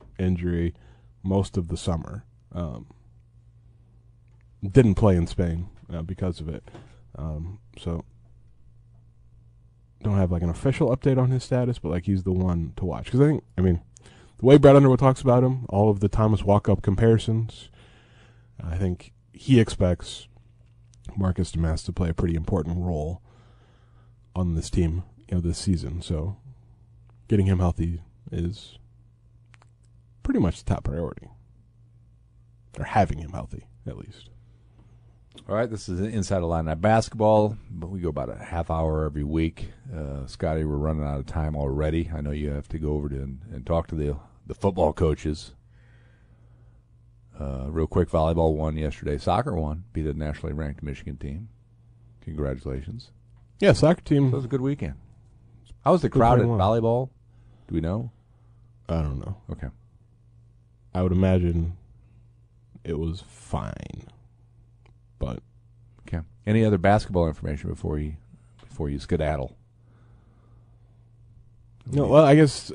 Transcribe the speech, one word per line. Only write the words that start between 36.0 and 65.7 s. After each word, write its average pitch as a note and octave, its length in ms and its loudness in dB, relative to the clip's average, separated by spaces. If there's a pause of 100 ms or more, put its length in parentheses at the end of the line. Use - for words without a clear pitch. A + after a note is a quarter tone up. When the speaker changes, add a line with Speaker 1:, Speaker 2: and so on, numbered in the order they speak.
Speaker 2:
Illini E2 340 -2
Basketball, G#2+ 800 2 (140)
but F2 200 -10
we F#2+ 100 -8
go E2+ 100 -2
about C#2 180 -4
a G#1+ 80 -10
half - 340 -6
hour D#2+ 340 0
every D2 200 -4
week. D#2+ 480 -2 (200)
Uh, C#2+ 340 -10
Scotty, D#2+ 360 -4
we're D2+ 140 -2
running D#2 260 -2
out C#2+ 160 -4
of C2+ 80 -8
time D2+ 300 -4
already. D2+ 580 -2
I D2+ 60 -6
know D2 100 -6
you D2 200 -4
have C#2+ 180 -8
to D#2+ 100 -8
go D2+ 140 -4
over D2 160 -4
to C#2 80 -8
and, C2+ 240 -10 (100)
and C2 160 -14
talk E2 220 -2
to E2 80 -8
the, D2 200 -4 (300)
the - 80 -12
football F2 380 0
coaches. D2+ 640 -4 (1900)
Uh, C2+ 300 -8
real D#2+ 160 -2
quick, F2 240 0
volleyball D#2+ 440 2
won D#2 220 -4
yesterday. D2 420 -6
Soccer F#2 380 -2
won, D#2+ 360 -6
beat D#2 140 -4
a D2 60 -4
nationally D2+ 400 -8
ranked D2 300 -8
Michigan C#2+ 340 -10
team. D#2 320 -12 (720)
Congratulations. C#2 920 -8 (480)
Speaker 1:
Yeah, G3 140 6
soccer D#3+ 300 4
team. C#3 280 2
Speaker 2:
That B2 60 0
was C#3 80 -4
a A#2 40 -10
good B2+ 120 -2
weekend. B2+ 340 -4 (880)
How D3 80 4
was F3+ 100 2
the A2+ 60 2
Speaker 1:
Good - 100 -2
Speaker 2:
crowd A#2 160 6
at B2 100 4
Speaker 1:
playing A#2 140 0
well. F#2+ 120 4
Speaker 2:
volleyball? A#2 380 0 (600)
Do F2 60 -6
we D#2+ 60 -2
know? G#2 320 -4 (760)
Speaker 1:
I E2 120 0
don't D2+ 180 -2
know. - 200 -10 (120)
Speaker 2:
Okay. - 180 -10 (1300)
Speaker 1:
I F2+ 80 -2
would F2+ 100 2
imagine F2+ 640 2 (1080)
it D#2+ 140 -6
was E2 280 -6
fine, - 840 -12 (1080)
but - 200 -8 (680)